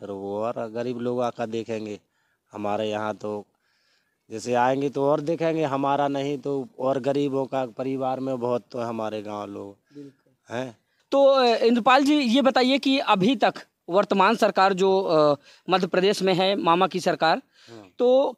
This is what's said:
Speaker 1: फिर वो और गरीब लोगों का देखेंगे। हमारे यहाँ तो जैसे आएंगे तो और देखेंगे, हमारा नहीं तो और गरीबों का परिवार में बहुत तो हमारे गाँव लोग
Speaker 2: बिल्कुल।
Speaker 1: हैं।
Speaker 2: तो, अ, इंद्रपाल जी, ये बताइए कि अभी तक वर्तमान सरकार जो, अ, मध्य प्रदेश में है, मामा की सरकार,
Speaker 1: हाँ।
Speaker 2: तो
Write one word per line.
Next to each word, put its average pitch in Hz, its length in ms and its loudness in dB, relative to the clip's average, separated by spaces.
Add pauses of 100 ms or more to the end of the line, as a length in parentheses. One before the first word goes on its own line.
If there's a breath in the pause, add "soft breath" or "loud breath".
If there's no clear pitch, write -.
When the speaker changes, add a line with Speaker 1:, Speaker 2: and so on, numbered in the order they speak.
Speaker 1:
फिर 101 100 -12
वो 101 280 -8
और 117 320 -6
गरीब 120 280 -8
लोगों 123 320 -4
का 120 160 -8
देखेंगे। 110 540 -8 (520)
हमारे 104 380 -4
यहाँ 107 240 -4
तो 104 300 -10 (840)
जैसे 110 240 -6
आएंगे 135 340 0
तो 139 160 -2
और 147 160 2
देखेंगे, 160 420 -2
हमारा 139 460 0
नहीं 139 300 -4
तो 135 300 -6 (100)
और 131 220 -2
गरीबों 135 460 -2
का 131 200 -4
परिवार 131 540 -6
में 131 200 -6
बहुत 120 300 -2
तो 131 80 -10
हमारे 110 440 -6
गाँव 104 240 -10
लोग 101 300 -14 (180)
Speaker 2:
बिल्कुल। 139 600 -18
Speaker 1:
हैं। 127 220 -10 (340)
Speaker 2:
तो, 277 120 4
अ, 269 200 6
इंद्रपाल 240 600 4
जी, 302 140 4
ये 254 240 2
बताइए 262 360 2
कि 269 200 0
अभी 214 380 2
तक 202 180 0 (360)
वर्तमान 190 460 4
सरकार 196 360 4
जो, 190 280 2
अ, 156 360 4 (340 soft breath)
मध्य 185 160 2
प्रदेश 185 360 0
में 190 120 2
है, 190 220 2
मामा 175 300 2
की 180 140 -6
सरकार, 170 420 0 (280 loud breath)
Speaker 1:
हाँ। 107 180 -20 (100)
Speaker 2:
तो 254 400 2